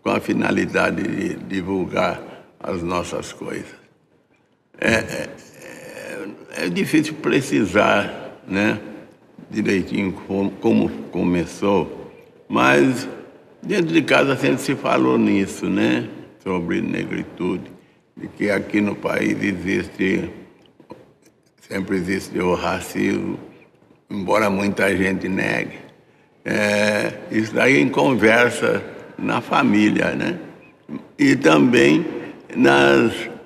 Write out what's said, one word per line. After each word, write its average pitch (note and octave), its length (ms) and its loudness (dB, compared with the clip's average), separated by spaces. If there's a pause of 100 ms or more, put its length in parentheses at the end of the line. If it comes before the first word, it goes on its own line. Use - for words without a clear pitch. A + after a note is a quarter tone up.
com - 80 -4
a G2+ 100 0
finalidade F#2 840 0
de F2 400 -4
divulgar F#2 760 -2 (400)
as F2 220 -6
nossas E2+ 500 -6
coisas. - 440 -12 (1040)
É, G#2+ 140 2
é, - 360 -4 (1300)
é, - 100 -4
é F2+ 40 0
difícil D#3 460 2
precisar, - 1300 0
né, G#2+ 320 0 (720)
direitinho G2 640 -2 (120)
como, G2 260 -2
como G#2+ 380 2 (220)
começou, F2+ 1000 -2 (400)
mas C3 560 4 (540)
dentro E3+ 320 -2
de D#3+ 80 4
casa C3+ 340 2
sempre C3+ 220 0
se C#3 160 -2
falou B2+ 460 2
nisso, G2 500 0
né, A#2 400 0 (340)
sobre F#2 380 -2
negritude, F2+ 920 -6 (460)
de - 100 -12
que - 220 -4
aqui G2 320 0
no G2+ 140 0
país G#2 440 -2
existe, F#2 920 -2 (1300)
sempre G2 360 -4
existe F#2 420 -4
o F2+ 160 2
racismo, F#2+ 840 -2 (680)
embora G#2 400 2
muita G2 480 0
gente F#2+ 320 0
negue. G2 480 -2 (680)
É, G#2+ 680 0 (160)
isso A2 240 -2
daí B2+ 260 4
em C#3 80 4
conversa A#2 960 4 (320)
na A2+ 240 -2
família, G#2 760 2
né? F3 240 -4 (800)
E C#3 160 6
também D3 680 6 (520)
nas C#3 580 6 (320)